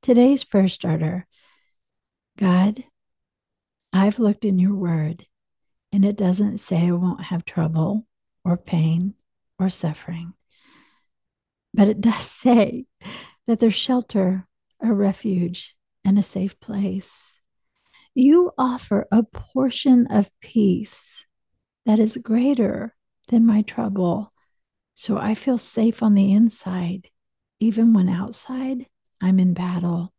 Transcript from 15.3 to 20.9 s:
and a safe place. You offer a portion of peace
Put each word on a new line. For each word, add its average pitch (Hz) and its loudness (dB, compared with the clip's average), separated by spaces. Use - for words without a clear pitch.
and 196 2
a 196 0
safe - -6
place. 202 -8
You 302 4
offer 247 -2
a 220 4
portion 254 0
of 208 0
peace - -4